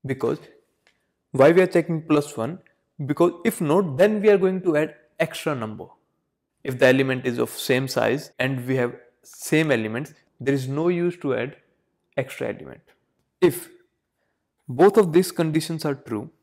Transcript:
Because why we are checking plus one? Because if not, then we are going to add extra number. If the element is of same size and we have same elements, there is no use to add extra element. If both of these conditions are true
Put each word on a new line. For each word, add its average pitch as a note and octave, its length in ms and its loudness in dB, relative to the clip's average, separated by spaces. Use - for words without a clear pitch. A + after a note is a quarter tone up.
Because C3+ 340 -4
why C#3 200 6
we F#3 100 4
are F#3 40 4
checking E3 360 -2
plus D3 340 -2
one? C#3 220 -8
Because E3+ 260 2
if - 160 -2
not, D#3+ 360 0
then G#3 240 2
we G#3+ 80 2
are G3+ 100 6
going F#3 240 -2
to E3 140 0
add D3+ 180 -2
extra D#3 360 -4
number. A2 320 -10
If B2+ 140 -6
the C3+ 80 6
element C3 400 4
is B2 120 -2
of A#2+ 120 -2
same C3 380 -2
size B2 500 -2
and B2+ 280 -4
we C3 100 -2
have C3+ 180 -2
same - 480 -2
elements, A#2 440 -4
there C3 160 -2
is C3 140 -4
no D3+ 200 -2
use F3 300 -2
to C3+ 160 -4
add B2 220 -6
extra B2+ 320 -6
element. C#2+ 320 -12
If - 280 0
both F3 280 6
of F#3+ 160 4
these F3+ 200 2
conditions D#3+ 520 -2
are C#3+ 100 -2
true B2 360 -8